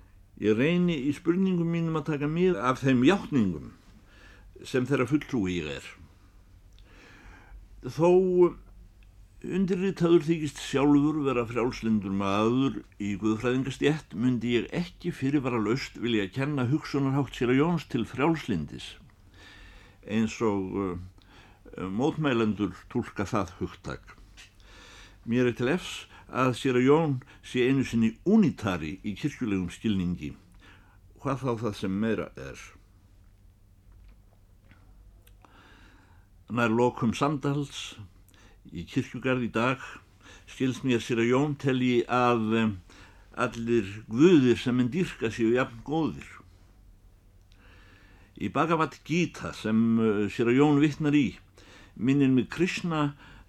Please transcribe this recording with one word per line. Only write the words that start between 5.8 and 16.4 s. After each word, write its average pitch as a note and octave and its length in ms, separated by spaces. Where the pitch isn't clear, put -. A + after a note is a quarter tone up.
Þó D#3+ 240
undirritaður F3 800
þykist D#3 400
sjálfur D3 600
vera A#2+ 200
frjálslyndur A2 720
maður A2 640
í G2+ 240
guðfræðingastétt, B2+ 960
mundi A#2+ 380
ég G#2+ 200
ekki F3 380
fyrirvaralaust B2+ 880
vilja G#2+ 320
kenna C#3 380